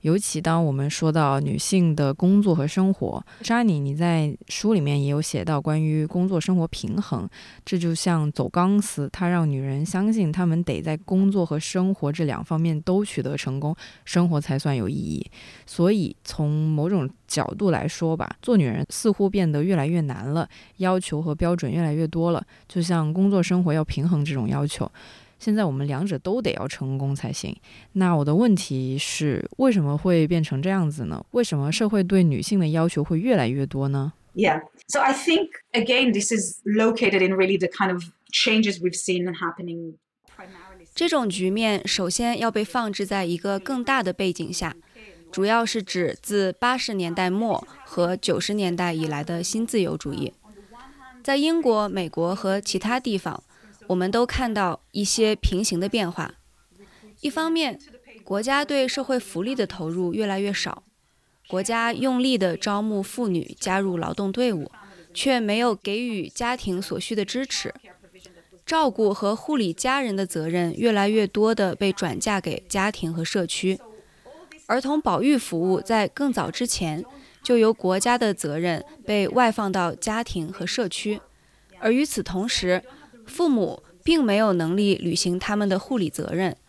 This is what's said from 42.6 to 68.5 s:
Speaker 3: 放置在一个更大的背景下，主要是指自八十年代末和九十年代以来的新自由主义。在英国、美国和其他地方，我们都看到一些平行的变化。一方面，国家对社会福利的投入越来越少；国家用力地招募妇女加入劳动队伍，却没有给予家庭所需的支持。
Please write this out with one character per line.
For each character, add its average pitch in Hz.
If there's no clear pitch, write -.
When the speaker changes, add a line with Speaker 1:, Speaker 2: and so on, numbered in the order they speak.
Speaker 3:
放 226
置 196
在 196
一 170
个 196
更 247
大 269
的 180
背 190
景 170
下， 170
主 185
要 226
是 220
指 180
自 196
八 247
十 233
年 175
代 185
末 208
和 175
九 -
十 196
年 190
代 175
以 160
来 151
的 170
新 226
自 226
由 156
主 143
义。 -
在 277
英 320
国、 214
美 185
国 170
和 196
其 196
他 233
地 220
方， -
我 -
们 185
都 233
看 247
到 208
一 202
些 214
平 190
行 185
的 190
变 196
化。 -
一 294
方 320
面， 320
国 202
家 277
对 277
社 262
会 254
福 175
利 247
的 233
投 165
入 175
越 208
来 196
越 202
少； -
国 190
家 233
用 254
力 262
地 180
招 208
募 214
妇 226
女 175
加 190
入 190
劳 -
动 196
队 240
伍， 165
却 262
没 214
有 240
给 208
予 226
家 240
庭 190
所 175
需 185
的 208
支 247
持。 -